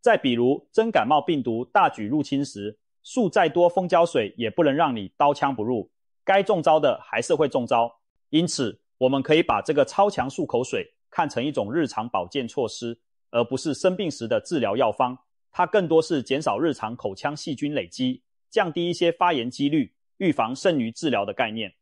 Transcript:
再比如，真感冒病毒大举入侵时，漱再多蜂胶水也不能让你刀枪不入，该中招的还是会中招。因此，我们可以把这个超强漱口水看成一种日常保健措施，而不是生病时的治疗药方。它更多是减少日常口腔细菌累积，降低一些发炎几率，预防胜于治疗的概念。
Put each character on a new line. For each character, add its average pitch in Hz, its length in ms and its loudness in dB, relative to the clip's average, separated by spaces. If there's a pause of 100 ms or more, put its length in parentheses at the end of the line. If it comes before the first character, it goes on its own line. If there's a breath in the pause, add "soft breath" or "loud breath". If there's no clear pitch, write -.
再 226 160 4
比 127 160 0
如， 123 400 0
真 220 180 2
感 123 160 2
冒 147 140 4
病 143 220 -2
毒 117 220 -4
大 185 240 2
举 110 180 -6
入 143 160 -2
侵 139 220 -4
时， 104 340 -12 (260)
漱 226 240 0
再 214 200 2
多 175 200 4
蜂 180 200 -2
胶 170 180 4
水 113 300 -2
也 113 120 -4
不 160 160 0
能 139 100 4
让 147 200 2
你 101 220 -8
刀 143 180 4
枪 139 200 -2
不 107 100 -6
入， 117 260 -4 (340)
该 196 180 4
中 190 200 0
招 160 160 6
的 143 240 0
还 - 180 -4
是 156 140 0
会 147 140 2
中 127 180 -2
招。 120 260 0 (360)
因 165 180 2
此， - 340 -4 (180)
我 127 100 4
们 135 120 2
可 151 140 2
以 165 80 6
把 110 180 0
这 151 140 -2
个 139 100 4
超 202 240 2
强 135 220 -4
漱 156 160 -6
口 120 160 -2
水 107 320 -6 (160)
看 - 180 -2
成 123 160 -4
一 151 60 -2
种 117 240 -4
日 156 140 0
常 110 200 -6
保 92 200 -4
健 131 180 -6
措 117 220 -4
施， 117 320 -10 (300)
而 117 120 2
不 123 140 -2
是 143 180 -4
生 185 220 0
病 190 120 -4
时 117 200 -8
的 110 120 0
治 160 200 -4
疗 107 160 0
药 120 160 2
方。 127 260 -2 (340)
它 180 140 0
更 180 220 0
多 160 120 4
是 160 220 -2
减 131 180 -2
少 127 180 -2
日 156 140 0
常 110 240 -6
口 104 160 -6
腔 147 240 -6
细 147 200 -8
菌 147 180 -6
累 92 140 -4
积， 127 340 -4 (260)
降 185 240 0
低 175 160 -2
一 175 40 -2
些 170 180 2
发 175 220 2
炎 123 180 -2
几 143 180 -2
率， 143 240 0 (260)
预 190 120 0
防 123 240 -2
胜 165 240 0
于 117 140 -2
治 156 180 -4
疗 104 140 0
的 98 100 -8
概 117 160 -2
念。 107 320 -10